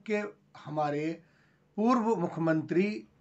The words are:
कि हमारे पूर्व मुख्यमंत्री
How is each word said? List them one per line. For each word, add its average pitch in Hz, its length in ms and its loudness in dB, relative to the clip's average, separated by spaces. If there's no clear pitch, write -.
कि 208 200 -2
हमारे 151 540 -2
पूर्व 226 400 2
मुख्यमंत्री 160 680 0